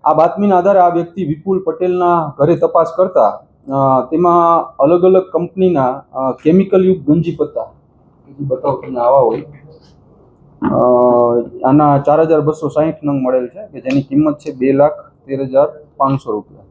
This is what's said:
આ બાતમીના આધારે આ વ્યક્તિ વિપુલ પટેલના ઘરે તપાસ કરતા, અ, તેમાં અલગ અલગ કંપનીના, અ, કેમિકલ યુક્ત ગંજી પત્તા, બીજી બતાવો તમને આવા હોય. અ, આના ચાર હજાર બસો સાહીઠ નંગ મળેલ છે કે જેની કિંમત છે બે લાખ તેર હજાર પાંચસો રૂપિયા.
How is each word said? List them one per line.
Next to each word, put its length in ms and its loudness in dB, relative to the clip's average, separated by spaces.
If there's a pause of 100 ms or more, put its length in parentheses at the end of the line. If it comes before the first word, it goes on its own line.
આ 100 2
બાતમીના 440 2
આધારે 220 2
આ 100 4
વ્યક્તિ 360 -4
વિપુલ 380 -4
પટેલના 720 -2
ઘરે 180 2
તપાસ 420 -2
કરતા, 480 0 (280)
અ, 320 0
તેમાં 720 0
અલગ 300 2
અલગ 280 2
કંપનીના, 720 -2 (100)
અ, 180 -4 (120)
કેમિકલ 420 2
યુક્ત 160 0
ગંજી 380 -2
પત્તા, 240 -4 (640)
બીજી 180 -14
બતાવો 320 -4
તમને 220 -10
આવા 200 4
હોય. 220 0 (1200)
અ, 140 -2 (880)
આના 340 4
ચાર 220 0
હજાર 200 2
બસો 260 -4
સાહીઠ 360 -2
નંગ 200 -2
મળેલ 240 -2
છે 240 -16
કે 100 -16
જેની 200 -2
કિંમત 360 -2
છે 180 -12
બે 160 0
લાખ 400 0 (140)
તેર 160 -6
હજાર 260 0 (300)
પાંચસો 340 -2
રૂપિયા. 400 -10